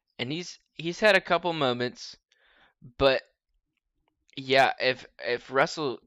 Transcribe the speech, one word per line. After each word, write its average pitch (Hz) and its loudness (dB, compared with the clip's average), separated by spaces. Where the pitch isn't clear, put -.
and - -6
he's, 170 -10
he's 165 -8
had 202 6
a 180 2
couple 175 -2
moments, 123 -4
but 135 4
yeah, 131 4
if, 127 -2
if 120 -4
Russell 135 -2